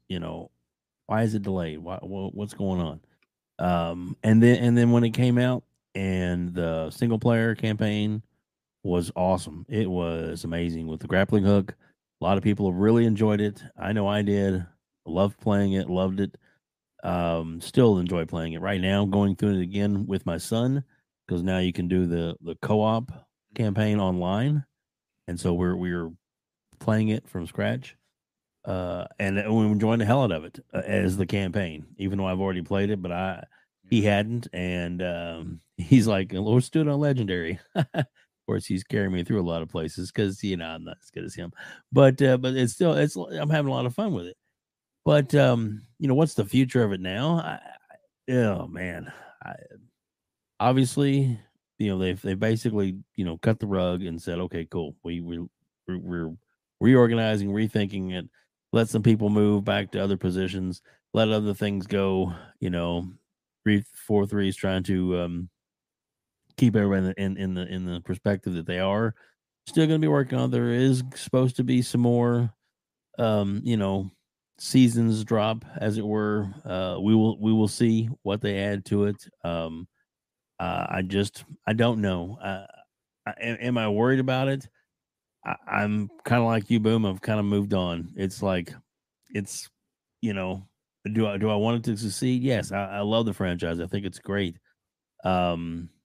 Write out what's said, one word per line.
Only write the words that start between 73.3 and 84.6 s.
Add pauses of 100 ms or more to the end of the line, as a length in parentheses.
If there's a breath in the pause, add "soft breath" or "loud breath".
you
know, (480)
seasons
drop, (140)
as
it
were. (120)
Uh,
we
will,
we
will
see (140)
what
they
add
to
it. (140)
Um, (760)
uh,
I
just, (220)
I
don't
know.
Uh, (600)
I,
am,
am
I
worried
about
it? (800)